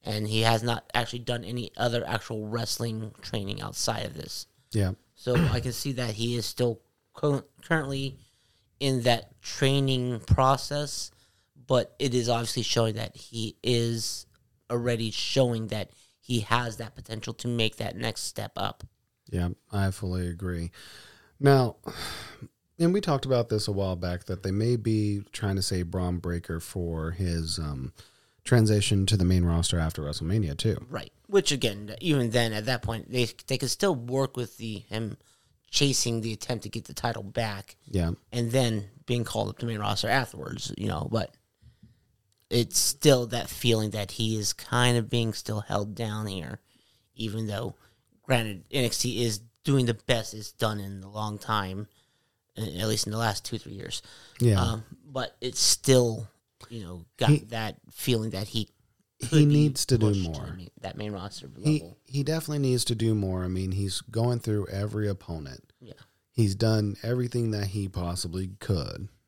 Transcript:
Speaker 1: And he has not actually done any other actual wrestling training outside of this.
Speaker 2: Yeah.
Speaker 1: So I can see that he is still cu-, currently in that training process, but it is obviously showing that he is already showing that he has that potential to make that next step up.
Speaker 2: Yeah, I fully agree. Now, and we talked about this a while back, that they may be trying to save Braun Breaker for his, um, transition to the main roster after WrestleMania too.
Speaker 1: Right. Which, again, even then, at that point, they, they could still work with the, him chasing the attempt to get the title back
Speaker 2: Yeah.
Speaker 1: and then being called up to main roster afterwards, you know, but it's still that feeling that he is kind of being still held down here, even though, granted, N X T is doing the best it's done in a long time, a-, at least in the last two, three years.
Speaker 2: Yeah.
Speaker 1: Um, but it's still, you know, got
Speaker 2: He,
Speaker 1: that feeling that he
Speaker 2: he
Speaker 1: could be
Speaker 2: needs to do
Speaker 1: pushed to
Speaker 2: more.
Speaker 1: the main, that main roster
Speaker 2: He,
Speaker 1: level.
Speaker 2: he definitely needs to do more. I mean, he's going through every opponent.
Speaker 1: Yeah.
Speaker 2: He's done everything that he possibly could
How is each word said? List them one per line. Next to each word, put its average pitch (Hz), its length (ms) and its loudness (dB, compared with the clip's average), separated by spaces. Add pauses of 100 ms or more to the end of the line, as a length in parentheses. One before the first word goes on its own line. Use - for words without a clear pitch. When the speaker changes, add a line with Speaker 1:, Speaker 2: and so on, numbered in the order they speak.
Speaker 1:
And 107 220 -2
he 110 140 2
has 113 240 4
not - 300 -2
actually 120 260 -2
done 117 240 -6
any 113 320 -6
other 120 280 0
actual 107 440 -4
wrestling 113 640 -4 (100)
training 101 380 -4
outside - 440 -4
of - 100 -8
this. - 320 -10 (260)
Speaker 2:
Yeah. 98 200 2 (220)
Speaker 1:
So - 220 0
I 143 240 4
can 127 120 -4
see 135 200 -4
that 120 220 -4
he 117 220 0
is 113 80 -2
still 120 360 0 (320)
cu-, 147 320 0 (180)
currently 135 540 -2 (640)
in 135 220 2
that 117 400 2
training 135 840 2
process, 139 840 2 (560)
but 127 320 4
it 131 140 0
is 120 140 2
obviously 117 360 0
showing 113 320 2
that 110 200 -8
he 110 460 -8
is 117 640 0 (420)
already 117 440 -2
showing 117 560 2
that 104 220 -4 (320)
he 120 180 0
has 117 380 0
that 113 160 -10
potential 113 400 -8
to - 140 -6
make 117 280 0
that 110 200 -4
next 110 260 -4
step - 340 -8
up. - 280 -4 (460)
Speaker 2:
Yeah, 90 200 0 (200)
I 98 200 0
fully 92 380 -4
agree. 87 420 -6 (680)
Now, 139 360 6 (1040)
and 170 160 4
we 202 60 4
talked 147 260 0
about 120 220 4
this 107 200 0
a 107 40 -2
while 95 240 0
back, 90 280 -4
that 92 180 -6
they 95 100 -2
may 110 240 2
be 107 460 2 (100)
trying 98 240 -2
to 95 60 0
save 90 280 -2
Braun 90 280 0
Breaker 85 420 -4
for 82 500 -4
his, 85 480 -2
um, 71 340 -6 (520)
transition 107 600 6
to 104 100 4
the 90 80 4
main 90 200 6
roster 85 340 2
after 80 240 -2
WrestleMania 80 540 -2
too. - 320 0
Speaker 1:
Right. - 240 -10 (140)
Which, 196 260 2
again, 104 480 -2
even 139 300 2
then, 113 220 4
at 107 140 -4
that 127 160 -2
point, - 280 -6
they, 123 180 2 (180)
they 131 120 -2
could 127 120 -2
still 196 240 2
work 131 420 -2
with 123 220 -6
the, 110 200 -8 (100)
him 110 280 -4 (540)
chasing 131 500 2
the 110 120 -4
attempt 110 320 -6
to 107 40 -8
get 113 160 -8
the - 100 -16
title 113 280 -4
back 101 540 -6 (100)
Speaker 2:
Yeah. 120 260 2 (200)
Speaker 1:
and 117 180 0
then 113 400 2 (160)
being 120 180 0
called 104 240 -2
up - 100 -8
to 120 80 -4
main 113 120 -4
roster 104 300 0
afterwards, - 680 -2
you 107 120 -4
know, - 220 -2
but - 240 -2 (1160)
it's - 280 0
still 127 500 6
that 120 200 -6
feeling 110 420 2
that 101 200 -6
he 110 260 -2
is 104 160 -2
kind 120 460 4
of 113 100 -2
being 113 240 0
still 107 280 -6
held 101 340 -2
down 107 320 -4
here, 87 340 -8 (540)
even 110 320 -6
though, 104 300 -6 (460)
granted, 110 480 -2
N 131 140 0
X 113 140 0
T 120 260 0
is 107 160 -2 (240)
doing 139 220 4
the 117 80 2
best 113 400 -2
it's 107 180 -12
done 107 260 -2
in 98 240 -8
a 98 80 -18
long 107 280 -6
time, 101 480 -2 (720)
a-, - 20 -6 (200)
at 110 80 0
least 104 180 0
in 104 60 -6
the 110 60 -4
last 110 260 -2
two, - 120 -8
three - 160 -12
years. 92 300 -10 (360)
Speaker 2:
Yeah. 113 220 6
Speaker 1:
Um, 113 240 0 (220)
but 131 340 -8
it's 123 200 -4
still, 120 680 6 (400)
you 113 160 -12
know, 85 220 -12 (100)
got 120 140 4
Speaker 2:
He, 147 160 8
Speaker 1:
that 110 300 -6 (140)
feeling 113 400 0
that 98 180 -6
he 110 200 -4 (500)
Speaker 2:
he 123 100 -8
Speaker 1:
could 156 100 6
be 151 80 10
Speaker 2:
needs 147 400 4
to 131 120 4
do 107 100 4
Speaker 1:
pushed 98 160 2
to 82 80 -4
Speaker 2:
more. 71 140 -8
Speaker 1:
the - 100 -8
main, 87 140 -14 (120)
that 92 160 -10
main 104 140 -8
roster 98 360 -10 (140)
Speaker 2:
He, 151 180 4
Speaker 1:
level. 85 240 -18
Speaker 2:
he 139 180 -4
definitely 151 360 -2
needs 127 280 2
to 123 80 0
do 113 200 2
more. 92 300 0
I 90 40 -2
mean, 92 240 -2
he's 98 300 -2
going 117 380 0
through 104 280 0
every 104 400 -2
opponent. 80 720 -8
Speaker 1:
Yeah. 113 120 -20 (400)
Speaker 2:
He's 104 220 2
done 107 480 2
everything 120 500 -2
that 101 160 -2
he 98 200 -4
possibly 90 720 -4
could - 500 -4 (200)